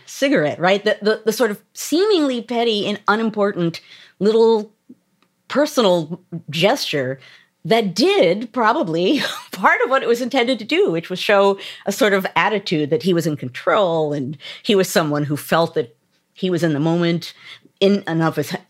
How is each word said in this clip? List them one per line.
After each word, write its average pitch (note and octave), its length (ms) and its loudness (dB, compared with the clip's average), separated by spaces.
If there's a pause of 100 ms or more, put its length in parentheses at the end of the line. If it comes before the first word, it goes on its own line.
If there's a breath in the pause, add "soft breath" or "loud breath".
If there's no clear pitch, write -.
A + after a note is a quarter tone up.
cigarette," E3+ 540 0
right? G3 220 2
The, G#3 200 0
the, G#3+ 240 0
the A3 60 2
sort A3 180 0
of G3+ 120 -10 (120)
seemingly D4+ 680 0
petty A3+ 460 -2
and G3+ 200 -4
unimportant G3+ 760 -2 (360 loud breath)
little A3 540 2 (760)
personal F#3 720 0 (300)
gesture D3 720 -2 (420 loud breath)
that G3+ 320 0
did A#3+ 600 2
probably A3 680 0 (160)
<laughs> - 160 -18
part D#4 300 2
of G4 80 0
what C4 120 2
it - 60 -4
was A#3 140 2
intended B3 360 0
to A3 60 -12
do, E4 260 2
which E3 200 -4
was F3+ 80 -6
show G3 400 4 (260 loud breath)
a G3+ 80 -4
sort G3+ 220 2
of F#3+ 200 0
attitude F3 540 0
that D#3 140 0
he F#3 100 2
was E3 140 0
in D3+ 100 -2
control D#3+ 760 0
and D3 240 -8 (240 loud breath)
he A3 120 2
was F#3 140 2
someone D3 360 0
who C#3+ 120 -4
felt D#3+ 380 0
that C#3+ 200 -4 (380)
he F#3 160 -4
was E3+ 140 0
in E3 100 2
the C#3 80 0
moment E3+ 540 0 (460 loud breath)
in G3+ 260 2
and E3 160 -2
of D#3+ 140 0
his, D#3+ 200 -4 (120)